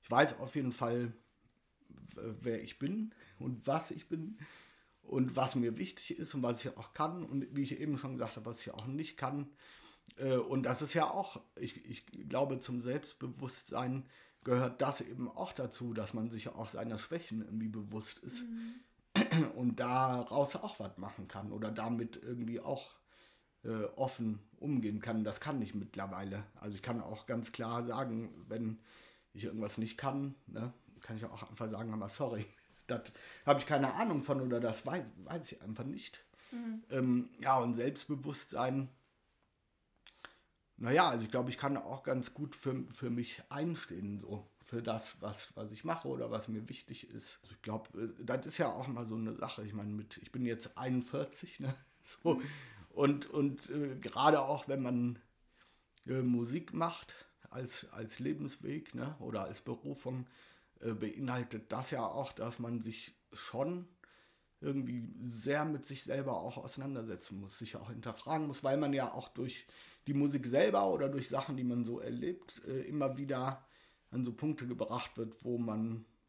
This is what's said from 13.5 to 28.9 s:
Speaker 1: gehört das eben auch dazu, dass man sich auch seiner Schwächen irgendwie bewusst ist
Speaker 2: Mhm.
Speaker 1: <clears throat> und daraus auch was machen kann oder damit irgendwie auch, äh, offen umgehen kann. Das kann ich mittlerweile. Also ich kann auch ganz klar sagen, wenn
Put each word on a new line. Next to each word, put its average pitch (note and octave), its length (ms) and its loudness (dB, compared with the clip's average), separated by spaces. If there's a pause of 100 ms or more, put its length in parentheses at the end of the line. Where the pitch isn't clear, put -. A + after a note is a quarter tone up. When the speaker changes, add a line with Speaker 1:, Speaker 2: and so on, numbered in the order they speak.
Speaker 1:
gehört B2 360 6
das C#3 220 4
eben B2 280 -4
auch - 220 -4
dazu, A#2+ 400 -4
dass G#2+ 220 -2
man A2+ 160 0
sich A2+ 180 -6
auch A2 220 -6
seiner A2 280 -2
Schwächen A2+ 440 -4
irgendwie A2 260 -2
bewusst G#2+ 520 -6
ist B3 240 -8
Speaker 2:
Mhm. A3+ 1080 2
Speaker 1:
<clears throat> - 60 -8
und B2 240 4
daraus B2+ 760 4
auch - 220 -6
was G2+ 180 -6
machen F#2+ 320 -8
kann G#2 240 -6
oder G#2+ 180 -2
damit A2+ 520 -2
irgendwie A#2+ 380 -2
auch, - 340 -4 (680)
äh, A2 180 0 (140)
offen A2+ 420 0 (180)
umgehen A2+ 440 2
kann. A2 240 2
Das G#2+ 160 -2
kann C#3+ 200 -2
ich G2+ 140 -2
mittlerweile. G2 680 -4 (100)
Also G#2 220 -8
ich G2 60 -10
kann A#2 200 -2
auch - 240 -8
ganz A#2 260 -2
klar A#2+ 320 -2
sagen, A#2 480 -2 (160)
wenn A2 300 -2 (560)